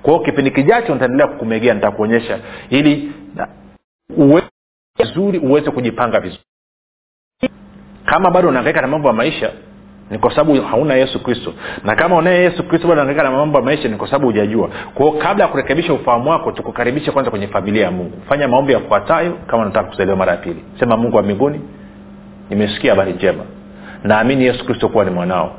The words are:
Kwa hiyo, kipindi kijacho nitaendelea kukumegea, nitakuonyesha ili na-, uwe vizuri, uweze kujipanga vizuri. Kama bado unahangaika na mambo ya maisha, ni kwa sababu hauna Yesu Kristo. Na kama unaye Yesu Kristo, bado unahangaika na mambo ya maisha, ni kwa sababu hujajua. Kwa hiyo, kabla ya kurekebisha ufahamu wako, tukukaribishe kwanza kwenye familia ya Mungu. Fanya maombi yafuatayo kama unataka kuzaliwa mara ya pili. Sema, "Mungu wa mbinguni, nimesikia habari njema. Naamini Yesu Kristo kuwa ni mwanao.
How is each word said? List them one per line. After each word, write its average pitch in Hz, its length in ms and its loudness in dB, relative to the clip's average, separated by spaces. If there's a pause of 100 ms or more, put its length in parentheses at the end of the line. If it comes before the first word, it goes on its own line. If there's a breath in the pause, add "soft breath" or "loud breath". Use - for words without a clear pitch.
Kwa 147 120 4
hiyo, 160 120 2
kipindi 135 260 0
kijacho 160 420 2
nitaendelea 131 340 0
kukumegea, 113 460 0
nitakuonyesha 107 640 -2 (300 loud breath)
ili 147 420 2 (240)
na-, - 120 -8 (720)
uwe 147 260 6 (540)
vizuri, 180 420 -2
uweze 147 320 2
kujipanga 113 480 -2
vizuri. 92 240 -10 (1600)
Kama 175 260 2
bado 180 180 4
unahangaika 139 320 0
na 127 60 -2
mambo 147 200 0
ya 117 60 4
maisha, 113 380 -2 (600)
ni 107 60 -8
kwa 110 180 0
sababu 147 260 4
hauna 135 320 0
Yesu 131 300 0
Kristo. - 300 -6 (300 loud breath)
Na 107 120 4
kama 175 200 2
unaye 175 280 4
Yesu 170 200 2
Kristo, 170 240 0
bado 160 140 4
unahangaika 139 300 2
na 131 60 0
mambo 147 220 2
ya 117 60 2
maisha, 147 240 0
ni 107 60 -4
kwa 101 120 -8
sababu 139 200 0
hujajua. 107 420 0 (240 loud breath)
Kwa 135 120 2
hiyo, 151 160 2
kabla 202 240 2
ya - 60 -2
kurekebisha 139 420 -2
ufahamu 123 360 0
wako, 160 220 0
tukukaribishe 127 600 -4
kwanza 131 200 -2
kwenye 101 160 -6
familia 104 360 0
ya 90 80 0
Mungu. 90 380 -8
Fanya 143 180 0
maombi 135 260 2
yafuatayo 156 580 0 (160)
kama 113 160 0
unataka 95 260 -2
kuzaliwa 95 280 0
mara 92 140 2
ya 87 60 0
pili. 85 260 -10 (160)
Sema, 117 180 2
"Mungu 117 200 0
wa 101 60 4
mbinguni, 135 380 -2 (880 loud breath)
nimesikia 104 420 0
habari 95 220 2
njema. 90 300 0 (600 loud breath)
Naamini 113 420 2
Yesu 123 200 0
Kristo 113 240 -2
kuwa 104 160 2
ni 92 60 -4
mwanao. 87 480 -2